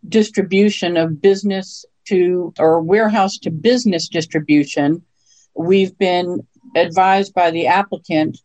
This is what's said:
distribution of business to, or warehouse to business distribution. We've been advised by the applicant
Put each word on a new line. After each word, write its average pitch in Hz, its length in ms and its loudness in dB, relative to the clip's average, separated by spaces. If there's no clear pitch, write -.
distribution 196 880 0
of 165 260 -2
business 196 640 -2
to, 180 520 0
or 160 220 2
warehouse 202 580 0
to - 120 -8
business 196 580 0
distribution. 156 920 -2
We've 185 420 0
been 180 500 -2
advised 185 580 0
by 175 160 2
the 165 160 -4
applicant 165 800 -2